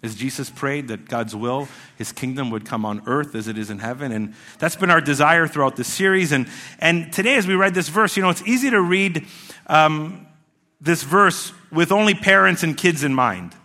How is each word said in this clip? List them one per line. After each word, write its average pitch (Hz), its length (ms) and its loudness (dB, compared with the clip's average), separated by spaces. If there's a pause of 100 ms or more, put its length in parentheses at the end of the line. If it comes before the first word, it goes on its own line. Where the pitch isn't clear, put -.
As 110 140 -10
Jesus 131 340 -8
prayed 143 380 -6
that 110 220 -12
God's 113 260 -6
will, 127 320 -4 (300)
his - 160 -10
kingdom 131 380 -6
would 107 120 -6
come 110 220 -6
on 104 200 -6
earth 147 300 -4
as 110 140 -8
it 107 80 -8
is 104 120 -8
in 101 100 -10
heaven. 127 340 -8
And 107 200 -6 (260)
that's 165 180 -4
been 180 140 2
our 165 100 4
desire 147 440 2
throughout 143 300 -2
this - 160 -6
series. 190 400 0
And, 131 160 0 (320)
and 165 320 0
today 233 240 0
as 208 120 0
we 190 80 2
read 190 180 2
this 180 160 -2
verse, 196 260 0
you 196 80 0
know, 185 60 4
it's 170 140 -2
easy 247 260 0
to 226 100 4
read, 180 460 0 (420)
um, 156 580 2 (540)
this 165 240 0
verse 180 480 2 (180)
with 165 220 2
only 208 220 4
parents 190 500 4
and 160 140 -2
kids 160 260 2
in 139 100 0
mind. 98 520 0